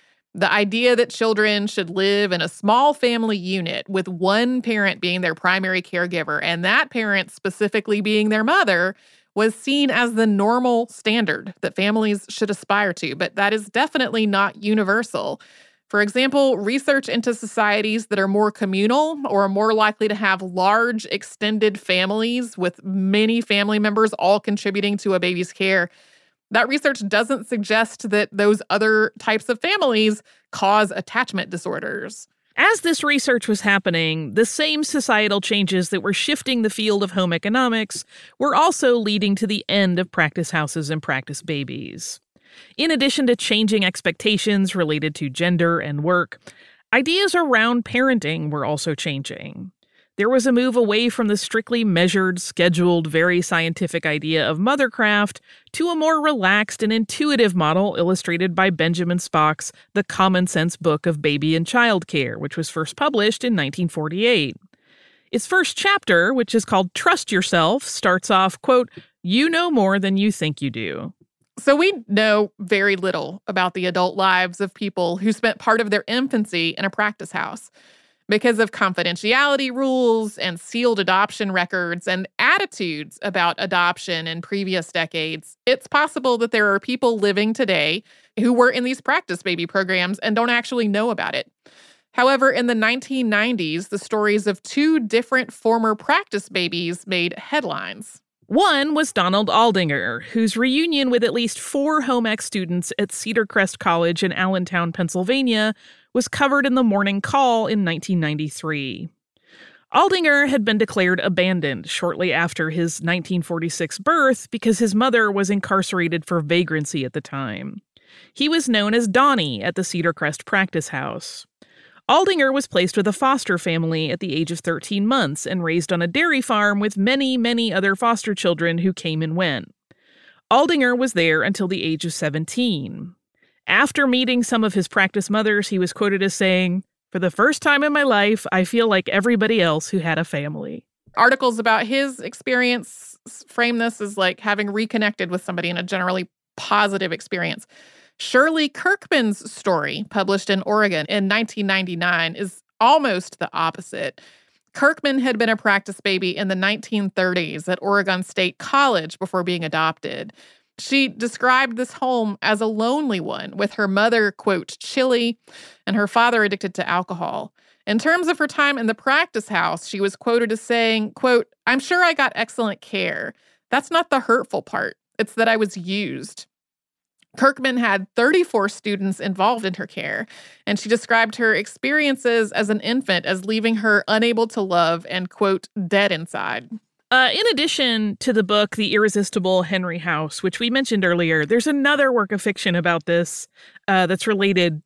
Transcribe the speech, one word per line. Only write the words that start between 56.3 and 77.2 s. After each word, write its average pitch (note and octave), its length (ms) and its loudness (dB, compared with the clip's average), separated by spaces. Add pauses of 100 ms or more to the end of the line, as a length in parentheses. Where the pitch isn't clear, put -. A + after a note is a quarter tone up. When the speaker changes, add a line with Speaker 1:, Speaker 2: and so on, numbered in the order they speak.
Speaker 2:
and A3 100 2
intuitive A3+ 640 2
model F3+ 460 2
illustrated F3 560 0
by F#3+ 160 4
Benjamin F3 480 0
Spock's D#3 520 0 (220)
The G3+ 100 0
Common F#3 440 2
Sense E3+ 280 0
Book D3+ 300 0
of D#3 160 0
Baby D3+ 340 0
and E3 120 -2
Child A3+ 400 2
Care, A#2+ 320 -4
which C#3 180 -8
was D#3+ 100 -4
first - 280 -6
published A3 480 0
in A#3+ 100 0
nineteen D#3+ 360 0
forty-eight. F3 680 0 (760)
Its - 140 -2
first F#4 320 0
chapter, C4 560 2
which A#3+ 220 0
is A3 100 0
called F#3 300 0
Trust - 360 2
Yourself, F3+ 520 2
starts - 480 0
off, F#3+ 320 2
quote, B3+ 260 4 (320)
"You B3 300 2
know E4+ 180 0
more G3+ 300 2
than G3 180 0
you G3+ 140 2
think D#3 320 -4
you C3+ 80 -4
do." A2 420 -8 (460)
Speaker 1:
So C#4 160 4
we F#4 180 2 (140)
know G#3+ 500 2
very G3 380 0
little F3 500 -4
about F3+ 300 -2
the F#3 100 -4
adult F3+ 300 0
lives F#3 460 2
of F#3+ 120 -4
people F3+ 440 -4
who G3+ 140 0
spent A3 280 -2
part A3 200 2
of G#3 120 -2
their G#3 160 0
infancy G#3+ 640 -2
in - 160 -4
a G3 40 -4
practice G#3 420 -4